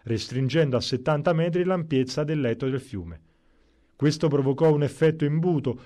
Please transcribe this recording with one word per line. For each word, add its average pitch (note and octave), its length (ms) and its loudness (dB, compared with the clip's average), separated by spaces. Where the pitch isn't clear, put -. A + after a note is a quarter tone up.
restringendo B2+ 760 0
a - 20 0
settanta D3+ 540 0
metri E3+ 300 0
l'ampiezza D3+ 600 0
del D3+ 160 -2
letto B2 260 -2
del C3 140 -2
fiume. E2+ 400 -12
Questo D#3 300 2
provocò C#3 440 4
un D3 120 2
effetto D#3 400 0
imbuto D3 600 0